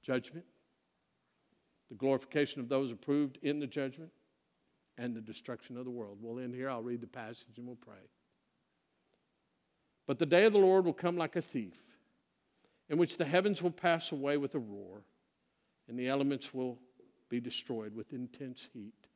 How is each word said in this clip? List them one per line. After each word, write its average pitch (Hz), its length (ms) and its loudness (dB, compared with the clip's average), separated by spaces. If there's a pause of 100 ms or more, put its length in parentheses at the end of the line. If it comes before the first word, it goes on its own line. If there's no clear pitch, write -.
Judgment. 139 420 -4 (1400)
The 123 60 -16
glorification 135 680 0
of 120 80 -6
those 135 240 0
approved 143 500 0
in 147 160 0
the 147 80 -4
judgment. 143 440 -6 (880)
And 120 180 -4
the 113 60 -8
destruction 113 560 -12
of 127 80 -8
the 127 60 -8
world. 104 300 -10
We'll 113 180 -8
end 123 160 -8
here. 131 160 -4
I'll 117 120 -4
read 120 180 -4
the 117 60 -12
passage 113 500 -14
and 120 100 -14
we'll 123 100 -12
pray. 107 180 -20 (2000)
"But 127 120 0
the 165 80 4
day 175 180 8
of 220 80 8
the 208 60 6
Lord 190 260 8
will 170 80 2
come 175 240 -2
like 160 180 -2
a 170 80 0
thief, 107 400 -6 (1040)
in 156 100 0
which 170 180 4
the 170 80 2
heavens 185 380 4
will 175 100 2
pass 170 400 2
away 143 240 0
with 143 180 -2
a 147 60 0
roar, 101 420 -12 (840)
and 117 100 -6
the 127 100 -2
elements 139 460 0
will 127 240 -4 (500)
be 120 120 0
destroyed 113 540 -6
with 110 180 -10
intense 123 600 -10
heat. 107 440 -16